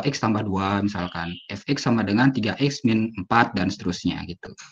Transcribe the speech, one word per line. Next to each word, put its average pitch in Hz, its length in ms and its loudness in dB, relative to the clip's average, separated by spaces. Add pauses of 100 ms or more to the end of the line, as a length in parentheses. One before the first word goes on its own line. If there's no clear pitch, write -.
X - 160 -2
tambah 107 240 2
dua 95 320 0
misalkan. 90 560 -4 (160)
F 101 160 -10
X 139 160 -2
sama 113 240 2
dengan 120 240 4
tiga 110 240 0
X 139 320 0
min 110 320 2
empat 113 320 2
dan 92 160 0
seterusnya 90 560 -2
gitu. - 320 -12 (160)